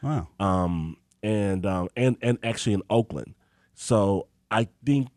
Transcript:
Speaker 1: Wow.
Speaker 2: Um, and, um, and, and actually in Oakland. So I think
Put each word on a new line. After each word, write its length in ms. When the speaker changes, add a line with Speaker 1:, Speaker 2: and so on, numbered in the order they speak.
Speaker 1:
Wow. 260
Speaker 2:
Um, 580
and, 440
um, 300
and, 260
and 220
actually 300
in 140
Oakland. 460
So 540
I 180
think 300